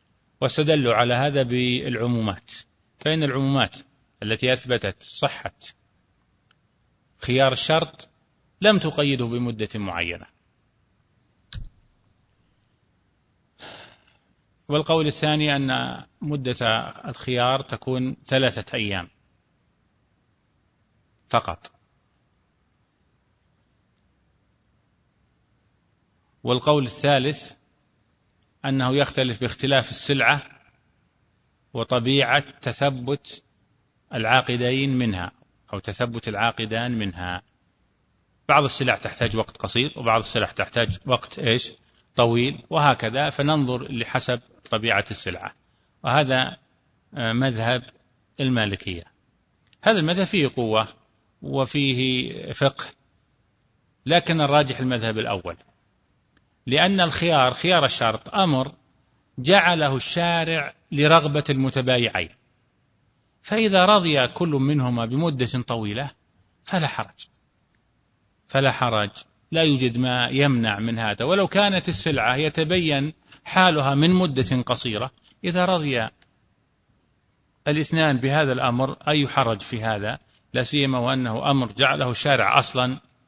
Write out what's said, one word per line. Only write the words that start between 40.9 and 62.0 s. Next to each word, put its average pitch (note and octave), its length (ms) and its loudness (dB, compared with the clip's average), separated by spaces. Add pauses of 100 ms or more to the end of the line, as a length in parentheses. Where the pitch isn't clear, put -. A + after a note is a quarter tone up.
وقت - 340 -2
إيش؟ B2 340 0 (420)
طويل، A#2+ 540 2
وهكذا، C#3 600 2
فننظر C#3 640 -2
لحسب B2 500 -4 (300)
طبيعة G#2+ 400 0
السلعة، F#2 420 -10 (500)
وهذا، C3 540 0 (560)
آه، A#2 200 -2
مذهب A#2+ 500 -2 (560)
المالكية. G#2 640 -2 (800)
هذا G#3+ 160 4
المذهب F3 260 0
فيه D#3 300 2
قوة A2 320 0 (540)
وفيه C3 1080 -2
فقه، - 340 -2 (1200)
لكن E3 360 2
الراجح C#3 380 2
المذهب A#2 380 -2
الأول، F#2+ 400 -6 (1120)
لأن F3+ 340 2
الخيار، D3+ 520 2
خيار E3+ 320 2
الشرط، - 500 -2
أمر D3 360 0 (680)
جعله D#3+ 560 4
الشارع E3 760 -2 (180)
لرغبة D3 580 4
المتبايعين، B2+ 800 0 (1120)